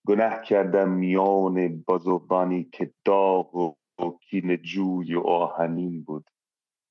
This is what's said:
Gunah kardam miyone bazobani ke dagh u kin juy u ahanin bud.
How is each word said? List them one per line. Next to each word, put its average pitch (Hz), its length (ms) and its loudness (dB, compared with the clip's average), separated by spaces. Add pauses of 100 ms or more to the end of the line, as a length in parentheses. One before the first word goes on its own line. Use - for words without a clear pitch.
Gunah 107 360 2
kardam 95 560 2
miyone 92 840 2
bazobani 90 840 0
ke - 220 -8 (100)
dagh 95 520 2
u 87 640 -6 (100)
kin 90 340 -2
juy 90 520 -4
u 87 80 0
ahanin 85 840 -2
bud. 76 200 -10 (680)